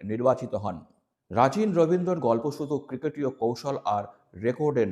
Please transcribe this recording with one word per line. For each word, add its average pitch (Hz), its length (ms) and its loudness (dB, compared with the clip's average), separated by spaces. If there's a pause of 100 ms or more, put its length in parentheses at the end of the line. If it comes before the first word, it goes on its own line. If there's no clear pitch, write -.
নির্বাচিত 120 520 0
হন। 98 220 -6 (540)
রাচিন 135 420 4
রবীন্দ্রর 175 460 2
গল্প 117 320 2
শুধু 147 280 -4
ক্রিকেটীয় 143 520 -4
কৌশল 120 440 -4 (100)
আর 101 180 0 (400)
রেকর্ডের 123 480 0